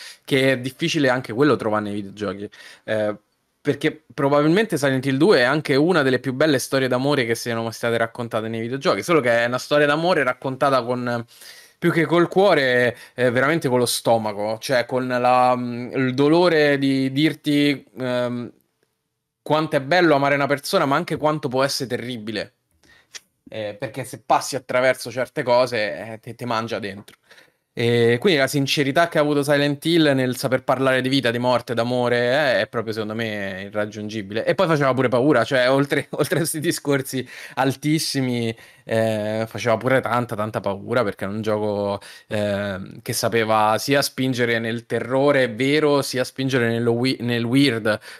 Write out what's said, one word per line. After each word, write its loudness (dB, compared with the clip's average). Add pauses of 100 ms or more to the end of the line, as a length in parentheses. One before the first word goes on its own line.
(240)
che 2
è 0
difficile -2
anche -2
quello 2
trovare -2
nei -6
videogiochi. -8 (360)
Eh, -2 (440)
perché -2
probabilmente 2
Silent 0
Hill 0
due 4
è 4
anche 0
una 4
delle 2
più -4
belle 2
storie -2
d'amore 0
che -2
siano -4
mai -6
state -2
raccontate -4
nei -6
videogiochi, -2
solo 2
che 2
è 0
una -2
storia 2
d'amore 0
raccontata 0
con, -4 (540)
più 0
che 2
col 2
cuore, 4 (200)
eh, 2
veramente 0
con 2
lo 2
stomaco, -2
cioè 0
con -4
la, 4
mm, -8
il 0
dolore 4
di 0
dirti, 0 (140)
ehm, -4 (880)
quanto 0
è 0
bello 4
amare 2
una 0
persona, 0
ma 2
anche -2
quanto -2
può 0
essere -4
terribile. -8 (960)
Eh, -10
perché -10
se -16
passi 0
attraverso 0
certe -6
cose, 0
eh, -14
te, -16
te -12
mangia -4
dentro. -12 (600)
E 4
quindi 4
la 2
sincerità 0
che 0
ha 6
avuto 2
Silent 0
Hill 4
nel 0
saper -2
parlare 2
di -2
vita, 0
di -4
morte, 0
d'amore, 2
eh, 2
è -2
proprio, -6
secondo -6
me, -6
irraggiungibile. -6
E 0
poi 2
faceva 2
pure 2
paura, 4
cioè 2
oltre, 2
<laughs> -10
oltre -2
a 2
questi -2
discorsi -2 (260)
altissimi, -2 (280)
eh, -2
faceva 0
pure 2
tanta, -2
tanta -4
paura, -2
perché -4
è -4
un -6
gioco, -2 (280)
eh, -4 (220)
che -6
sapeva 2
sia 0
spingere -2
nel -6
terrore 0
vero, 0
sia -4
spingere -2
nello 0
wi-, 0
nel -2
weird, 2 (380)